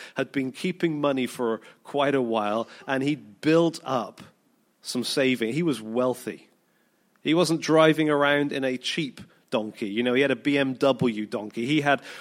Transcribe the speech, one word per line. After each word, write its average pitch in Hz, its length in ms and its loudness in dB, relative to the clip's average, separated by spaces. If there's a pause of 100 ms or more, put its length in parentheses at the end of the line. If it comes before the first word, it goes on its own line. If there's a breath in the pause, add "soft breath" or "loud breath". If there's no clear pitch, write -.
(160 loud breath)
had 131 160 -4
been 131 200 -2
keeping 170 500 -2
money 135 260 0
for 113 340 -4 (220 loud breath)
quite 139 320 0
a 135 60 2
while, 113 460 -2 (200 loud breath)
and 135 160 -2
he'd 120 380 -6
built 165 420 4
up 123 380 -4 (600)
some 120 220 -6
saving. 127 500 0
He 160 80 -2
was 135 200 0
wealthy. 113 680 -4 (720)
He 147 120 0
wasn't 160 280 2
driving 156 480 4
around 143 440 2
in 135 100 -4
a 127 140 -2
cheap 135 420 -6 (320 soft breath)
donkey. 110 380 -4
You 110 140 -2
know, 123 100 0
he 131 80 4
had 135 100 2
a 120 60 -2
B 143 200 0
M 135 180 0
W 123 500 2
donkey. 107 400 -6
He 151 160 0
had 143 200 2 (200 loud breath)